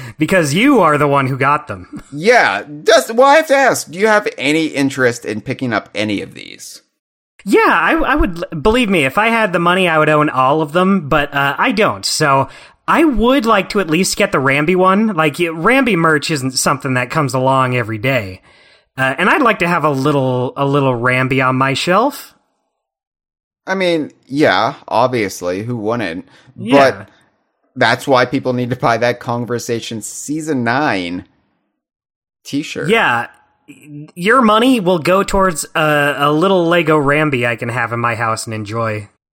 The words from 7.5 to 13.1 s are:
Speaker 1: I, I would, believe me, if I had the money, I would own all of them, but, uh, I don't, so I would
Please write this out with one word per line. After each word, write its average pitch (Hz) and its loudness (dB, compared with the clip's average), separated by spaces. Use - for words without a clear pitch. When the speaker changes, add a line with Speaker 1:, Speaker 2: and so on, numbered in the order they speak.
Speaker 1:
I, 208 2
I 294 0
would, 175 -2
believe 220 2
me, 170 2
if 131 -4
I 220 2
had 220 0
the 180 0
money, 175 2
I 160 2
would 156 4
own 151 2
all 131 2
of 147 -6
them, 185 2
but, 147 0
uh, 139 -2
I 233 2
don't, 147 -2
so 139 0
I 240 4
would 247 2